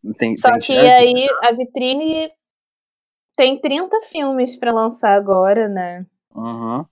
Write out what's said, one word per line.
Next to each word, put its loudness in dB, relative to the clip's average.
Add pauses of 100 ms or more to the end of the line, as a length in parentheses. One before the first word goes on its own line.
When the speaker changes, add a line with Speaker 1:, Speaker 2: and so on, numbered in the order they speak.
(180)
Speaker 1:
Tem, -2
Speaker 2:
Só 2
Speaker 1:
tem -2
Speaker 2:
que -4
Speaker 1:
chance? 6
Speaker 2:
aí 6 (160)
a 4
Vitrine -4 (1040)
tem 2
trinta -2
filmes -4
pra -4
lançar 0
agora, 2
né? -8 (280)
Speaker 1:
Uhum. -8